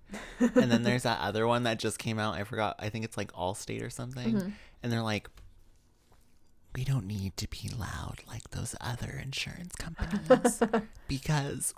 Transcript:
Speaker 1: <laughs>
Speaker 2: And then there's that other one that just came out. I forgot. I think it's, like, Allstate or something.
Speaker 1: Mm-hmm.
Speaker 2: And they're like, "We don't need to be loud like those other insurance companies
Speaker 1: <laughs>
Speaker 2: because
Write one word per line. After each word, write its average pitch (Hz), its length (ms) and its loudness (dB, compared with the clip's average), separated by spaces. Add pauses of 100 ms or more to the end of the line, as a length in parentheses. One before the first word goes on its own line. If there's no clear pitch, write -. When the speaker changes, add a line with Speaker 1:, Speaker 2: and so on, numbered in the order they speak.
(400)
Speaker 1:
<laughs> - 0 -
Speaker 2:
And 233 320 6
then 117 120 6
there's 123 200 4
that 113 160 4
other 104 280 4
one 120 160 6
that 113 160 2
just 110 180 0
came 110 220 -2
out. 107 160 0
I 101 80 -2
forgot. 107 340 0
I 107 120 -4
think 110 140 -4
it's, 110 140 -8
like, 101 160 -4
Allstate 107 500 -4
or 117 60 -6
something. 127 460 -4
Speaker 1:
Mm-hmm. 190 140 0 (340)
Speaker 2:
And 120 80 0
they're 117 100 2
like, 107 260 -2 (1500)
"We 127 80 -2
don't 123 240 0
need 98 300 -2
to - 120 -4
be - 260 -8
loud - 420 -6 (100)
like - 240 -12
those - 280 -6
other - 440 -6
insurance - 520 -8
companies 202 840 4 (240)
Speaker 1:
<laughs> - 220 -18
Speaker 2:
because 143 720 0